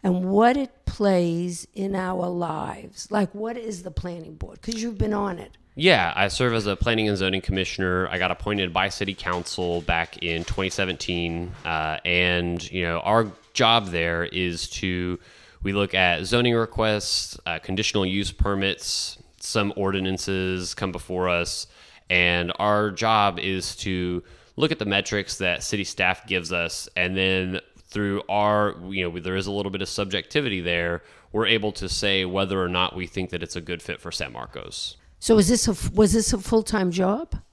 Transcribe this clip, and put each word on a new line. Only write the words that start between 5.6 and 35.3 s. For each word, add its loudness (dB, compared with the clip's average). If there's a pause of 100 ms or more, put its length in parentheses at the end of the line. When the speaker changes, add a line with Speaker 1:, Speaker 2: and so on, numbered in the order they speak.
Speaker 2:
Yeah, 6
I 4
serve 2
as 0
a 2
planning 2
and 2
zoning 4
commissioner. 0
I -2
got 2
appointed 0
by 2
city -4
council -2
back -2
in -2
twenty -2
seventeen. -2 (120)
Uh, -2
and, 2
you -4
know, -2
our 2 (220)
job 4
there 0
is -4
to, -2 (460)
we -2
look 0
at 4
zoning 4
requests, 0
uh, -4
conditional 0
use 0
permits, -2 (220)
some 0
ordinances -2
come -4
before -2
us. 0 (460)
And 4
our 2
job 2
is -4
to -2 (340)
look 2
at -4
the -4
metrics -2
that -2
city -2
staff 0
gives -2
us. -4
And 0
then 0 (160)
through -2
our, 2 (140)
you -2
know, -8
there -4
is -2
a -6
little -2
bit -6
of -6
subjectivity -2
there. 0 (300)
We're 0
able 2
to -8
say 0
whether 0
or 0
not 0
we -6
think -6
that -6
it's -10
a -6
good -8
fit -10
for -12
San -8
Marcos. -10 (240)
Speaker 1:
So 6